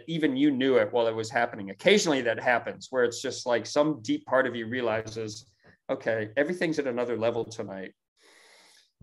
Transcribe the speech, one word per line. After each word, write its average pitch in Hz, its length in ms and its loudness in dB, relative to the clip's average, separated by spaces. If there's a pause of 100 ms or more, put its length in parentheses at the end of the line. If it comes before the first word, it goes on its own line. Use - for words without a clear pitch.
even 156 300 0
you 147 140 6
knew 131 260 4
it 107 160 4
while 117 140 2
it 113 80 -2
was 110 160 -6
happening. 110 400 -2
Occasionally 165 500 4
that 113 180 -2
happens 120 520 0
where 127 120 2
it's 117 180 -2
just, - 240 -6
like, 117 200 0
some 147 360 0
deep 147 240 -2
part 131 220 4
of 120 80 -4
you 113 120 -6
realizes, 110 840 -4 (380)
"Okay, 113 480 -2
everything's 160 420 0
at 135 80 -2
another 120 300 -2
level 113 260 0
tonight." 101 500 -10 (1080)